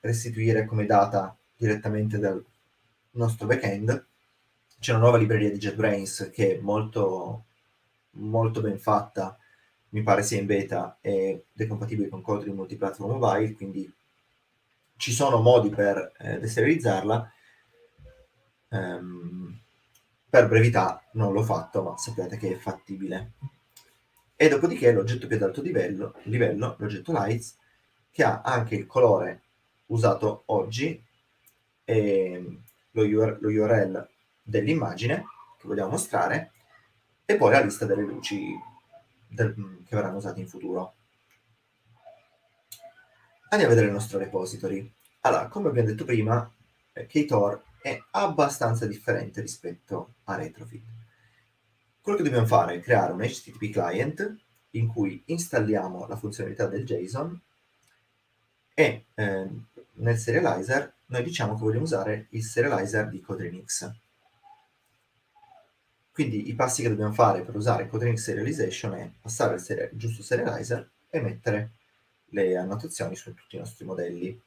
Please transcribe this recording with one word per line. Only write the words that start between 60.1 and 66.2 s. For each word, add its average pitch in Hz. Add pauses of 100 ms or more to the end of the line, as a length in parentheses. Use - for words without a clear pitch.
serializer 131 (140)
noi 123
diciamo 117
che 110
vogliamo 113
usare 107
il 110
serializer 107
di 95
Kotlin 90
X. 110 (2250)
Quindi 107